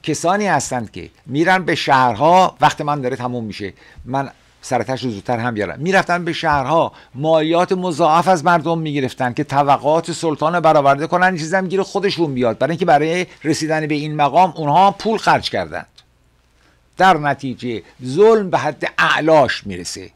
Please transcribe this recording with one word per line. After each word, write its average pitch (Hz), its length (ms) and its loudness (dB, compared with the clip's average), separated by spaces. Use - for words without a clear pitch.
کسانی 180 440 -2
هستند 127 440 -4
که 82 180 -16
می‌رن 175 380 0
به 156 120 -2
شهرها، 143 880 2
وقت 147 200 4
من 147 200 -4
داره 127 140 -4
تموم 123 280 -6
می‌شه، 101 300 -10
من 135 240 -4
سرتش 131 420 -4
رو 123 80 -4
زودتر 110 280 -4
هم 120 140 -4
بیارم، 98 260 -6
می‌رفتن 175 460 0
به 170 80 -4
شهرها 147 580 0
مالیات 160 560 0
مضاعف 175 560 2
از 170 180 2
مردم 165 320 2
می‌گرفتن 139 560 -4
که 151 100 -4
توقعات 143 680 0
سلطان 160 440 -2
رو 175 60 0
برآورده 147 460 4
کنن، 180 200 2
این 185 100 0
چیزم 185 300 -2
گیر 190 140 -2
خودشون 175 520 -2
بیاد، 123 240 0
برای 135 140 0
اینکه 175 140 -2
برای 160 400 2
رسیدن 156 440 -2
به 151 80 -2
این 151 200 -6
مقام 151 400 2
اونها 170 360 2
پول 214 260 -4
خرج 151 320 0
کردند. 85 380 -6
در 180 200 4
نتیجه 127 640 -6
ظلم 202 440 4
به 156 80 0
حد 147 400 -4
اعلاش 151 680 2
می‌رسه 90 480 -12